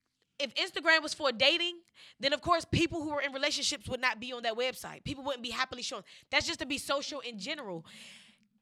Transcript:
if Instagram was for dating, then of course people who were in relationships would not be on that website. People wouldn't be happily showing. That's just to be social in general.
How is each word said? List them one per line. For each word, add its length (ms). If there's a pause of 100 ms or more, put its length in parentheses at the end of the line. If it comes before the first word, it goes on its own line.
(400)
if 160
Instagram 480
was 100
for 180
dating, 440 (440)
then 140
of 80
course 240
people 360
who 80
were 120
in 120
relationships 560
would 120
not 180
be 120
on 120
that 120
website. 480
People 220
wouldn't 180
be 60
happily 320
showing. 220 (280)
That's 160
just 120
to 60
be 120
social 420
in 200
general. 460 (760)